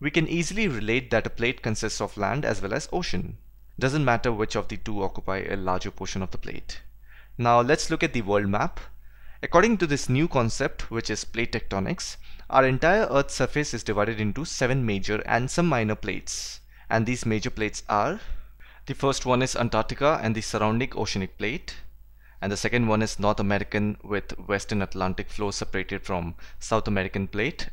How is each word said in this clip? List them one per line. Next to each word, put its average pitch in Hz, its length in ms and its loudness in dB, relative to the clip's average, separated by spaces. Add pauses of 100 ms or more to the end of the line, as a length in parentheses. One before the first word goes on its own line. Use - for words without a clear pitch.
we 143 100 -2
can 160 180 2
easily 180 400 0
relate 120 420 0
that 110 160 2
a 113 40 -4
plate 120 320 -2
consists 110 380 -2
of 101 180 -4
land 104 260 0
as 110 160 0
well 98 140 -2
as 147 180 -4
ocean. 90 460 -2 (400)
Doesn't 135 260 2
matter 120 280 4
which 107 220 0
of 107 140 0
the 107 80 -4
two 101 260 -2
occupy 95 360 -2 (100)
a 101 80 -2
larger 92 340 0
portion 95 300 -6
of 92 100 -2
the - 80 -2
plate. - 440 -6 (560)
Now 120 240 6
let's 143 280 2
look 160 120 0
at 160 100 2
the 120 100 0
world 101 260 2
map. 110 320 0 (640)
According 196 360 6
to 180 80 2
this 139 240 0
new 143 180 4
concept, 127 600 0
which 113 180 -2
is 110 160 -2
plate 117 280 -2
tectonics, - 640 -2 (340)
our 131 160 6
entire 160 440 4
Earth's 139 240 2
surface 143 380 0
is 117 100 -6
divided 107 380 2
into 107 240 -2
seven 131 400 2
major 104 400 0
and 120 260 2
some 175 160 4
minor 113 280 2
plates. - 680 -6 (300)
And 113 160 4
these 123 180 -2
major 110 260 0
plates 107 380 -2
are, 120 320 2 (680)
the 135 80 -6
first - 320 0
one 123 160 4
is 127 120 0
Antarctica 120 680 2
and 110 120 2
the 110 60 -2
surrounding 110 560 2
oceanic 98 400 -2
plate. 107 380 -6 (640)
And 98 100 -2
the 101 60 -2
second 117 300 2
one 107 160 4
is - 160 -2
North 104 200 2
American 104 640 0
with 101 360 -4
Western 101 420 -2
Atlantic 95 480 -2
floor 101 240 -2
separated - 520 -4
from 85 320 -4 (220)
South 110 300 0
American 98 380 0
plate 110 460 -2